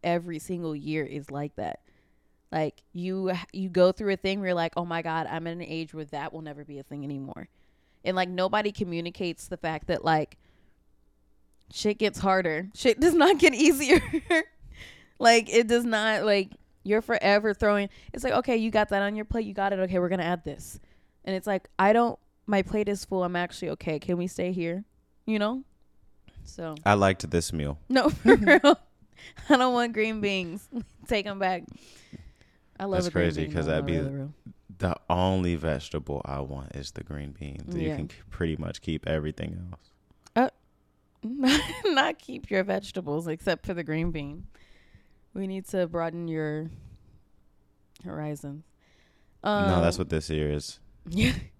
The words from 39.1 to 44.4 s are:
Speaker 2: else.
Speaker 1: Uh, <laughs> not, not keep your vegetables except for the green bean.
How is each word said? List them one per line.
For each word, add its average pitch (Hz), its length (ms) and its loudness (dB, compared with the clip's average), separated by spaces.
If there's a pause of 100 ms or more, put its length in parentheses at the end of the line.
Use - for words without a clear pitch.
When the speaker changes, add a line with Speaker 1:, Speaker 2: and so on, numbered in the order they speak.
Speaker 2:
else. - 180 -20 (460)
Speaker 1:
Uh, 254 140 2 (380)
<laughs> - 400 -16
not, 269 320 2 (260)
not 311 340 2
keep - 320 -10
your 190 100 2
vegetables 185 640 -4
except 165 400 -2
for 190 80 -4
the 170 80 -6
green 160 300 -2
bean. 151 340 -10 (880)